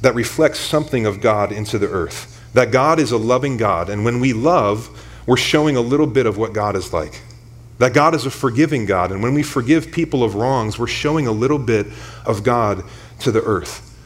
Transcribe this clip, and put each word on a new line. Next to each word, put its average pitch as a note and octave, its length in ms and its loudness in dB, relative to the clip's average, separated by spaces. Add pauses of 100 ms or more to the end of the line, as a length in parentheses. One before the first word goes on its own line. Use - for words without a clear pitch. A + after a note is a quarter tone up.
that B2 140 4
reflects C#3 420 0
something C#3+ 480 -2
of G2+ 140 -2
God G#2 320 2
into G#2+ 260 -4
the G2+ 100 0
earth, - 520 -6 (140)
that A#2+ 180 4
God D3+ 260 4
is B2 140 0
a A#2 60 2
loving B2+ 380 0
God, F#2+ 320 0
and G#2 160 -2
when A#2+ 140 0
we B2+ 140 2
love, A#2 580 0 (360)
we're B2+ 100 4
showing D3+ 400 2
a B2 40 2
little C#3 280 2
bit B2 180 2
of G#2 100 -2
what G#2+ 160 -2
God G#2 220 -2
is F#2+ 180 -6
like. D#2 280 -6 (580)
That A#2+ 160 2
God D#3 220 4
is B2+ 100 -6
a C3 40 -6
forgiving C3+ 560 0
God, F#2 260 0
and G2 100 -6
when B2 120 0
we D3 100 0
forgive C#3+ 480 0
people D#3 320 0
of G2+ 100 -2
wrongs, A2+ 460 -2
we're A#2+ 80 -2
showing D3 400 -2
a A2+ 40 0
little B2+ 280 0
bit A2 260 0 (400)
of G#2 160 -2
God G#2+ 400 0 (380)
to C3 100 -2
the A2 120 2
earth." - 400 -4 (240)